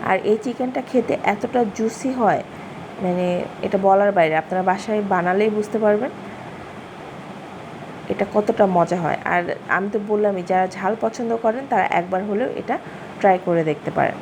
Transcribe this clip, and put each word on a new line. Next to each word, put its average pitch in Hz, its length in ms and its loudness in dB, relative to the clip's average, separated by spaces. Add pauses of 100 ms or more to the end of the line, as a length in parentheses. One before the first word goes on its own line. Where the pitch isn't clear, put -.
আর 190 180 2
এই 214 180 4
চিকেনটা 254 400 -4 (100)
খেতে 247 320 2
এতটা 220 400 0 (100)
জুসি 226 380 -2
হয়, 214 300 4 (600)
মানে 180 420 0 (180)
এটা 202 200 0
বলার 196 300 6
বাইরে, 160 240 4
আপনারা 185 260 0
বাসায় 196 400 0
বানালেই 196 480 2
বুঝতে 208 280 -2
পারবেন 214 320 4 (2000)
এটা 196 160 0 (100)
কতটা 208 320 4
মজা 175 300 4
হয়। 165 280 0
আর 175 320 0 (120)
আমি 190 240 2
তো 226 60 0 (100)
বললামই, 208 340 2
যারা 185 240 2
ঝাল 196 340 -2
পছন্দ 226 360 -2
করেন 233 340 0
তারা 196 140 4
একবার 185 400 0
হলেও 208 320 -2
এটা - 220 -4 (420)
ট্রাই 190 240 6
করে 170 200 2
দেখতে 151 260 -2
পারেন। 147 320 0